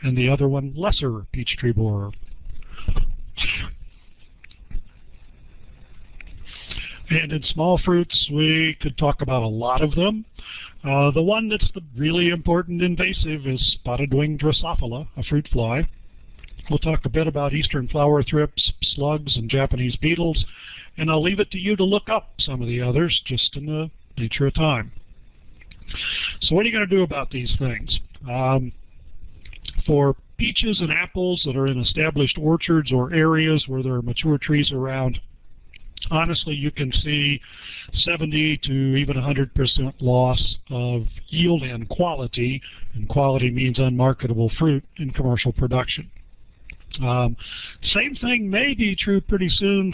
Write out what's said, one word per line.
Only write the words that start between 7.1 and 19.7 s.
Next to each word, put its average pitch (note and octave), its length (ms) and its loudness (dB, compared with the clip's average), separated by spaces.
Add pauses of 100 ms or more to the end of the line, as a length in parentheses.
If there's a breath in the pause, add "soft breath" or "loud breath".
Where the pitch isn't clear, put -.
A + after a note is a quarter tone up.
And D#3+ 220 0
in D3+ 100 -4
small E3+ 340 2
fruits, F3 560 2
we D#3+ 480 2
could D3 160 -4
talk C#3+ 240 2
about B2+ 220 0
a A2+ 40 0
lot A#2+ 360 2
of D3+ 120 2
them. G#3+ 300 0 (580 loud breath)
Uh, C#3 280 4
the E3 120 2
one G#3+ 260 2
that's G#3 240 2
the F#3 100 -10 (140)
really E3+ 340 2
important E3+ 520 0
invasive F3 640 0
is B2+ 140 0 (140)
spotted B2+ 400 -2
wing D3+ 240 2
Drosophila, D3 680 0 (120)
a - 40 -4
fruit D3 300 0
fly. B2 340 2 (840)
We'll D3 80 2
talk D#3+ 260 2
a - 60 -2
bit D#3+ 160 2
about C#3+ 260 0
eastern C#3+ 360 -2
flower D3 340 4
thrips, D3+ 500 0 (100)
slugs, D3 540 -2
and A2 140 -4
Japanese C3 460 0